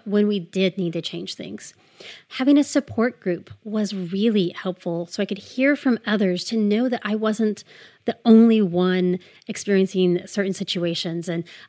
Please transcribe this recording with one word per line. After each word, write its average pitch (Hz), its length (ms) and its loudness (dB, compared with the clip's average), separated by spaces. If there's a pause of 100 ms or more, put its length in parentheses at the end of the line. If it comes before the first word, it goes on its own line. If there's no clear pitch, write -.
when 208 200 2
we 208 140 -2
did 185 380 -2
need 170 160 -4
to 170 80 -6
change 175 320 -12
things. - 400 -14 (540)
Having 277 300 2
a 285 60 4
support 247 560 -2
group 175 300 -6 (140)
was 208 300 -4
really 196 540 0
helpful 175 580 -8
so - 160 -6
I 196 40 -2
could 196 120 -8
hear 277 380 0
from 240 300 0
others, 196 380 0
to 226 120 -6
know 214 320 2
that 233 160 -4
I 208 120 -2
wasn't 214 480 -2 (420)
the 220 180 -4
only 226 380 8
one 180 560 0 (280)
experiencing 190 800 0
certain 196 280 -4
situations, 170 760 -6
and 165 160 -4 (240)